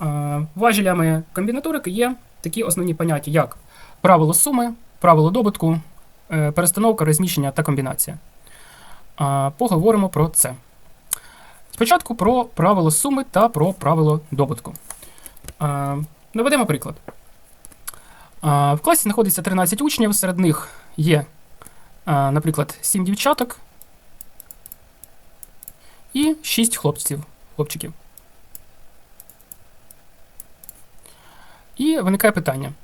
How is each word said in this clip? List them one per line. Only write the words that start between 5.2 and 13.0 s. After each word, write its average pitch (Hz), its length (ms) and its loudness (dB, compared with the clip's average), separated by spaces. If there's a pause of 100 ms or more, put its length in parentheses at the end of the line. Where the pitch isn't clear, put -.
добутку, 190 500 0 (520)
е, 151 180 2
перестановка, 175 540 2
розміщення 156 460 0
та - 120 -2
комбінація. 139 560 -4 (1040)
Е, 139 380 0
поговоримо 202 500 2
про 160 200 0
це. 127 260 -2 (1160)
Спочатку 285 440 0
про 240 300 2
правило 175 460 2
суми 269 400 0